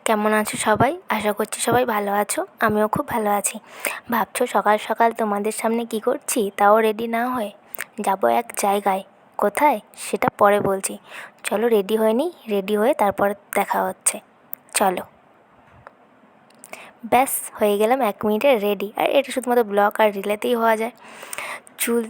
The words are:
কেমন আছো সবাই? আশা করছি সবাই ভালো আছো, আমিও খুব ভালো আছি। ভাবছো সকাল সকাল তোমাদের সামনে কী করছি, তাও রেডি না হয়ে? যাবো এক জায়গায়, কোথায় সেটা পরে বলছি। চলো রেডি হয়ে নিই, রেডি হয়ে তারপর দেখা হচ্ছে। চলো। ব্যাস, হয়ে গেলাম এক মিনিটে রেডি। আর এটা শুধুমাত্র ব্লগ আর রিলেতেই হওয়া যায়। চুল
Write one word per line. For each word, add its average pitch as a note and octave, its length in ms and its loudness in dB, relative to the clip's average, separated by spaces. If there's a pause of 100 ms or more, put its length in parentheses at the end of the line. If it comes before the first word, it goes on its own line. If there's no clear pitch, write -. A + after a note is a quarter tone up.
কেমন G#3+ 280 2
আছো G#3+ 240 0
সবাই? A3+ 420 2 (100)
আশা G#3 240 0
করছি - 280 -4
সবাই B3 240 2
ভালো G#3 280 -2
আছো, G#3 340 -2 (140)
আমিও G#3+ 280 2
খুব C#4+ 200 -2
ভালো G#3+ 220 -2
আছি। G3+ 280 -2 (520)
ভাবছো A#3 360 -2
সকাল G#3 320 2
সকাল A#3 340 0
তোমাদের G#3 400 -2
সামনে A#3 320 -2
কী A3+ 160 -6
করছি, B3 560 -2
তাও G#3 240 6
রেডি A3 260 0
না A#3 220 -4
হয়ে? B3 240 -6 (480)
যাবো G3+ 260 0
এক A#3 300 2
জায়গায়, G3 460 0 (360)
কোথায় G#3+ 420 2 (160)
সেটা - 320 -6 (100)
পরে G3+ 220 4
বলছি। G3 380 -4 (460)
চলো G#3+ 240 0
রেডি G#3+ 280 2
হয়ে A3 180 2
নিই, D4+ 160 0 (200)
রেডি G3+ 260 -2
হয়ে A#3 180 2
তারপর G3+ 400 0 (200)
দেখা G3 280 0
হচ্ছে। F#3+ 380 -4 (540)
চলো। F#3+ 280 0 (2000)
ব্যাস, B3 260 2 (220)
হয়ে G#3 240 0
গেলাম A3+ 220 2
এক G#3+ 240 -2
মিনিটে A3 340 2
রেডি। G3+ 380 -4
আর - 140 2
এটা C4 220 2
শুধুমাত্র B3 320 0
ব্লগ G3+ 340 2
আর A3 140 6
রিলেতেই G#3 420 -4
হওয়া A3+ 220 2
যায়। A3+ 180 -6 (840)
চুল A#3 320 0